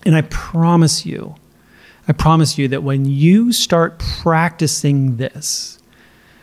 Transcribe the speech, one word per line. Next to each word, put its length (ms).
And 120
I 80
promise 840
you, 300
I 60
promise 440
you 120
that 120
when 240
you 460
start 480
practicing 1160
this, 600